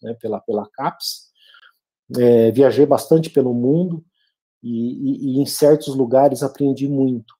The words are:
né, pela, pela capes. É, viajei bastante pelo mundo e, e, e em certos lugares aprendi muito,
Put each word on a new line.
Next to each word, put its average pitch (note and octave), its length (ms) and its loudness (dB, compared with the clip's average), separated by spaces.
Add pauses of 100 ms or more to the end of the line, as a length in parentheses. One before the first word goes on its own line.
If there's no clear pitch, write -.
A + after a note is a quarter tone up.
né, A2+ 180 -12
pela, - 200 -8
pela - 320 -8
capes. - 580 -10 (880)
É, A#2+ 320 4
viajei B2+ 340 4
bastante D#3+ 460 0
pelo B2+ 240 0
mundo D#3+ 500 -2 (580)
e, A#2+ 80 -12
e, B2+ 680 -6
e C#3 40 0
em C#3 60 -2
certos D3+ 480 2
lugares C3 480 2
aprendi C#3 460 -4
muito, C3 520 -4